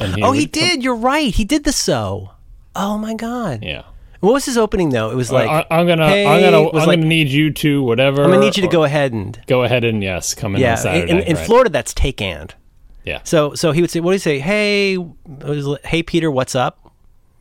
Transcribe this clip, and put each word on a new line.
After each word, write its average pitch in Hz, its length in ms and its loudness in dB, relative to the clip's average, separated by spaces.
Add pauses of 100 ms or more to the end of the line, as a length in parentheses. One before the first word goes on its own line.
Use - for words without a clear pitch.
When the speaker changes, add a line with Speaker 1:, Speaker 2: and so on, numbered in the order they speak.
Speaker 1:
And 95 140 -4
he 214 60 -4
Speaker 2:
Oh, 233 120 2
he 277 80 2
Speaker 1:
would 285 120 -4
com- 311 80 -4
Speaker 2:
did. 339 220 -2
You're 247 140 -2
right. 254 360 -2
He 214 120 0
did 294 180 0
the 294 80 -2
so. 98 600 -4 (440)
Oh, 202 220 -4
my 214 180 -6
God. 220 480 -8
Speaker 1:
Yeah. 78 200 -10 (360)
Speaker 2:
What 196 140 4
was 277 120 0
his 240 120 -4
opening, 208 320 0
though? 110 200 0
It 120 60 -6
was 123 160 -4
Speaker 1:
Uh, 131 40 2
Speaker 2:
like, 117 140 2
Speaker 1:
I, 156 160 0 (140)
I'm 175 80 2
gonna, 160 220 4
Speaker 2:
"Hey," 196 160 2
Speaker 1:
I'm 156 160 4
gonna, 160 260 6
Speaker 2:
it 160 60 -4
was 156 100 2
Speaker 1:
I'm 165 60 4
Speaker 2:
like, 175 100 4
Speaker 1:
gonna 160 80 2
need 160 220 4
you 147 240 2
to 143 300 0
whatever, 135 400 2
Speaker 2:
"I'm 139 80 6
gonna 135 120 6
need 139 140 2
you 196 60 -2
to 180 40 2
Speaker 1:
or 160 40 -2
Speaker 2:
go 165 120 4
ahead 143 300 0
and" 107 320 -6
Speaker 1:
"Go 127 180 2
ahead 120 200 0
and, 110 180 0
yes, 92 320 -6
come 101 220 -6
in 127 60 0
Speaker 2:
Yeah, 120 100 2
Speaker 1:
on 113 60 0
Saturday," - 340 -2
Speaker 2:
in, 170 80 4
in, 196 40 0
in 170 120 0
Speaker 1:
right. 80 100 -4
Speaker 2:
Florida, 233 240 4
that's 139 240 -4
"Take - 260 -2
and." 87 340 -8 (520)
Speaker 1:
Yeah. 76 180 -8
Speaker 2:
So, 151 300 0
so 147 200 -2
he 165 80 2
would 170 100 0
say, 170 80 -4
what 170 120 -2
do 190 40 2
you 202 40 0
say? 147 200 -2
"Hey," 202 560 0
it 156 480 -12
was 143 240 -4
like, 143 180 -6
"Hey, 165 160 -2
Peter, 160 300 -2
what's 127 240 -2
up?" 127 240 -2 (600)